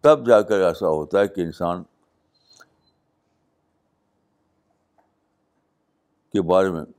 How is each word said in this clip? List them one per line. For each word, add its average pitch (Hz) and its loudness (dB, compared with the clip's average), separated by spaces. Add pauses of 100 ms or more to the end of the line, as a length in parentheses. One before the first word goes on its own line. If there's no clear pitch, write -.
تب 127 4
جا 110 6
کر 101 -2
ایسا 87 -2
ہوتا 78 -2
ہے 101 2
کہ 92 -8
انسان 87 -6 (4000)
کے 101 -2
بارے 92 0
میں 82 -8 (140)